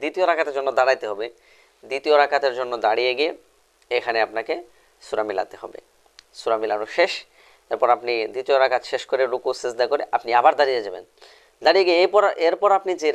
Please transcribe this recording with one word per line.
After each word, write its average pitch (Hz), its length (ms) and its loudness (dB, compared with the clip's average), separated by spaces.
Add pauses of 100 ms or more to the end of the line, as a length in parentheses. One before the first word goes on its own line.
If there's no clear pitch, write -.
দ্বিতীয় 160 240 -2
রাকাতের 156 320 0
জন্য 139 100 -2 (100)
দাঁড়াইতে 131 320 2
হবে। 104 160 -6 (580)
দ্বিতীয় 139 380 0
রাকাতের 139 360 0
জন্য 123 140 -6 (140)
দাঁড়িয়ে 120 280 2
গিয়ে 151 180 -2 (580)
এখানে 117 360 -2
আপনাকে 113 280 -6 (520)
সূরা - 160 -4
মিলাতে 98 400 -6
হবে। - 160 -16 (600)
সূরা 113 240 -2
মিলানো 107 240 -4
শেষ, 180 260 0 (580)
এরপর 120 260 0
আপনি 120 160 -6 (220)
দ্বিতীয় 135 240 0
রাকাত 127 320 2
শেষ 127 200 -4
করে 131 160 0
রুকু 127 260 -4
সেজদা 123 340 -4
করে 139 160 -2 (100)
আপনি 117 180 -2 (100)
আবার 151 200 6
দাঁড়িয়ে 131 260 2
যাবেন। 92 180 -12 (600)
দাঁড়িয়ে 180 200 6
গিয়ে 175 180 4
এরপর, 196 200 4 (260)
এরপর 190 240 2
আপনি 190 220 0
যে 156 200 -2